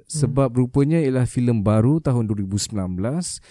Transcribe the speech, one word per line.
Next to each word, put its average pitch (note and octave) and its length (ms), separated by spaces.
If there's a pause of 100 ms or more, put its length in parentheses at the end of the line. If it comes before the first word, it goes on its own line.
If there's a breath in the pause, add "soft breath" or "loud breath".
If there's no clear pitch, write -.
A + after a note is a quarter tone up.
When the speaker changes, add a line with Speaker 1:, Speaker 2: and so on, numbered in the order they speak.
Speaker 1:
Hmm. D3 180
Speaker 2:
sebab C#3 300
rupanya C#3 440
ialah C3 280
filem A#2+ 360
baru A2 380
tahun B2 260
dua G#2 120
ribu G2 180
sembilan G2 380
belas. B2 580